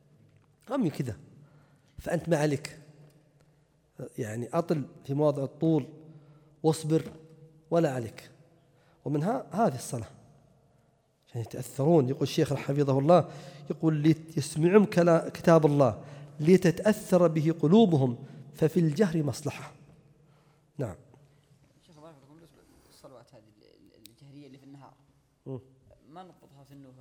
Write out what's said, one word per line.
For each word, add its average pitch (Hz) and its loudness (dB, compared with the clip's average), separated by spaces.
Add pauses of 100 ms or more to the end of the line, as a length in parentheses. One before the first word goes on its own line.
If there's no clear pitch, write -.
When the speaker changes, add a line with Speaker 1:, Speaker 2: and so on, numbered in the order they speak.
(720)
Speaker 1:
غمي 233 -2
كذا، 123 -8 (840)
فأنت 165 -6
ما 165 2
عليك. 147 -4 (1400)
يعني 113 -8
أطل 165 -4 (200)
في 139 -6
مواضع 143 0
الطول، 156 -2 (760)
واصبر، 156 0 (680)
ولا 165 2
عليك. 120 -10 (720)
ومنها 156 -4
هذه 180 0
الصلاة. 117 -10 (1200)
عشان 120 -12
يتأثرون، 135 0
يقول 139 -4
الشيخ 143 -2
حفظه 139 0
الله، 151 4 (420)
يقول: 160 0
"ليسمعهم 160 2
كلا-، 175 2
كتاب 165 4
الله، 143 2 (360)
لتتأثر 180 2
به 160 0
قلوبهم، 151 4 (360)
ففي 160 0
الجهر 165 0
مصلحة". - -8 (1080)
نعم. 110 -8 (920)
Speaker 2:
شيخ 160 -20
الله 156 -20
يحفظكم، 139 -20
بالنسبة 165 -20 (300)
للصلوات 131 -20
هذه 113 -20
ال-، 107 -20
ال-، - -20
الجهرية 143 -20
اللي 131 -20
في 131 -20
النهار، 139 -20 (520)
Speaker 1:
مم. 131 -12 (500)
Speaker 2:
ما 170 -20
نضبطها 139 -20
في 139 -20
إنه 139 -20 (120)